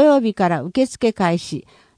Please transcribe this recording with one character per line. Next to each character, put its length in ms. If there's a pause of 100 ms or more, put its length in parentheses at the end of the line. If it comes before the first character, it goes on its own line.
曜 180
日 140
か 160
ら 120
受 240
付 280
開 260
始。 260 (320)